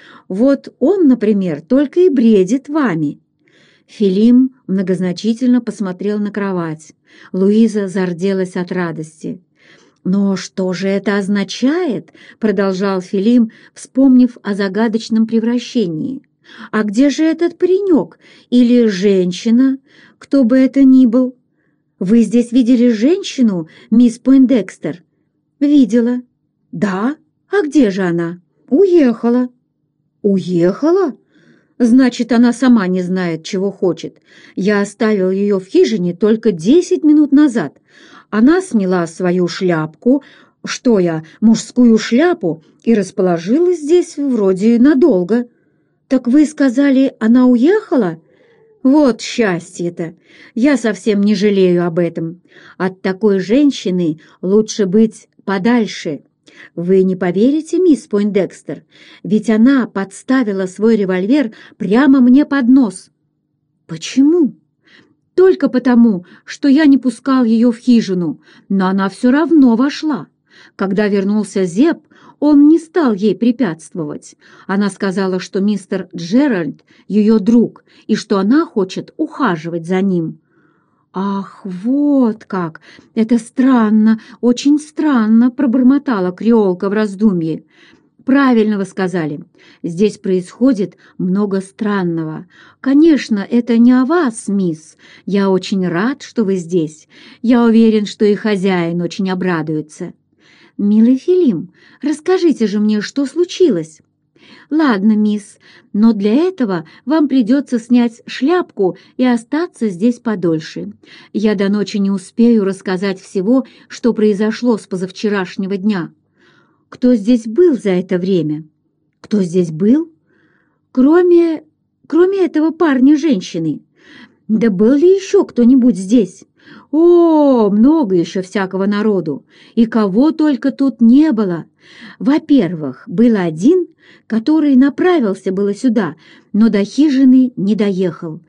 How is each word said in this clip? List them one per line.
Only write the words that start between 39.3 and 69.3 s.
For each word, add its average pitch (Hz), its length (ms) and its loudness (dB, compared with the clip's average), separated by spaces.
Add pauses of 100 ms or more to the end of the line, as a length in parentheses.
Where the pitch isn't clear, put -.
шляпку, 175 760 -2 (420)
что 226 340 0
я, 160 240 -2 (180)
мужскую 226 560 2
шляпу, 240 640 -2 (200)
и 233 100 0
расположилась 208 880 -2
здесь 330 360 0
вроде 226 640 0
надолго". 240 680 2 (600)
"Так 254 180 -2
вы 285 180 2
сказали, 269 760 0
она 240 260 4
уехала?" 247 760 0 (600)
"Вот 262 400 2
счастье-то! 175 920 -6 (400)
Я 277 200 2
совсем 214 460 -2
не 208 140 2
жалею 185 500 2
об 170 140 -2
этом. 165 420 -6 (360)
От 185 240 -6
такой 196 380 -2
женщины 185 800 -2 (220)
лучше 208 460 0
быть 214 400 0 (180)
подальше. 196 800 -4 (520)
Вы 185 280 2
не 190 120 0
поверите, 233 640 -2
мисс 349 300 0
Пойндекстер, 202 800 -4 (380)
ведь 214 280 -2
она 233 340 4
подставила 196 800 -4
свой 208 300 0
револьвер 208 560 -2 (260)
прямо 262 440 2
мне 247 220 4
под 277 240 -2
нос". 247 440 2 (760)
"Почему?" 269 720 0 (800)
"Только 370 340 4
потому, 233 560 2 (180)
что - 240 -6
я 285 200 4
не 277 100 6
пускал 254 460 -2
её 226 280 2
в 233 60 -10
хижину, 185 640 0 (260)
но 190 200 0
она 190 220 -2
всё 247 200 -2
равно 277 460 2